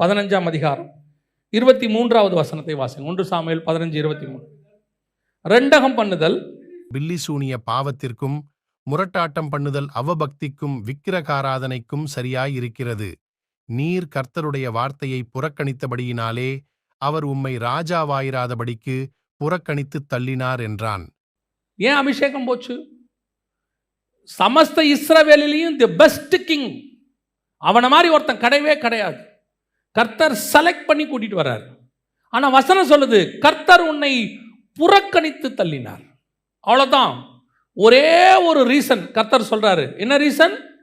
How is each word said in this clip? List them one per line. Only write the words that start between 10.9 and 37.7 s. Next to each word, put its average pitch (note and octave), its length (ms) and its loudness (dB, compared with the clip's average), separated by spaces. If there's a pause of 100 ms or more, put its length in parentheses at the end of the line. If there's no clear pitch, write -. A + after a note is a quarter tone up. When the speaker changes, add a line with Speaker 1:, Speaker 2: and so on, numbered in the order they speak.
Speaker 2:
சரியாய் C3 500 -6
இருக்கிறது. A#2+ 640 -8 (500)
நீர் D#3 500 -4
கர்த்தருடைய C#3 560 -8
வார்த்தையை C3 520 -6 (100)
புறக்கணித்தபடியினாலே B2+ 1200 -6 (400)
அவர் D3+ 260 -4
உம்மை C3+ 340 -6
ராஜாவாயிராதபடிக்கு C3 1500 -6 (300)
புறக்கணித்து C#3+ 680 -6 (100)
தள்ளினார் B2+ 460 -6
என்றான். G#2+ 480 -8 (680)
Speaker 1:
ஏன் C4 180 0
அபிஷேகம் C#4 520 -2
போச்சு? B3 480 -8 (1500)
சமஸ்த C4+ 400 2
இஸ்ரவேலிலேயும் D4+ 1000 4
the A#3 80 4
best D4 480 4
king. C4+ 580 -6 (720)
அவன A#3 220 4
மாதிரி E4 220 4
ஒருத்தன் D4 300 0
கிடையவே C#4+ 360 2
கிடையாது. A3+ 500 -4 (680)
கர்த்தர் A#3+ 460 0 (160)
செலக்ட் E4 340 4
பண்ணி D4+ 180 0
கூட்டிட்டு A3 320 -6
வர்றார். B2 260 -2 (640)
ஆனா C4+ 200 0
வசனம் C4+ 420 4
சொல்லுது, A#3 460 4
கர்த்தர் E4+ 440 6
உன்னை C#4+ 560 -2 (360)
புறக்கணித்து F4 760 2
தள்ளினார். C#3 540 -6 (560)
அவ்வளவுதான். B3 840 0 (300)